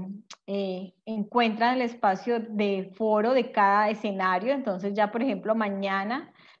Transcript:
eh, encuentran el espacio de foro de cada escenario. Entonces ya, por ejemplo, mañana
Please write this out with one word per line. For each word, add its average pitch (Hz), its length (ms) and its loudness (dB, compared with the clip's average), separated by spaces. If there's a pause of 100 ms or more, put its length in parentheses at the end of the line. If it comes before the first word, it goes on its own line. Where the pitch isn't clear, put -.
(460)
eh, 190 460 -4 (140)
encuentran 226 720 2
el 254 60 0
espacio 233 580 0
de 202 540 -2
foro 214 380 2
de 254 180 2
cada 208 380 4
escenario. 196 640 0
Entonces 202 400 -4
ya, 208 180 2
por 233 120 -4
ejemplo, 220 320 0
mañana 196 760 -2 (280)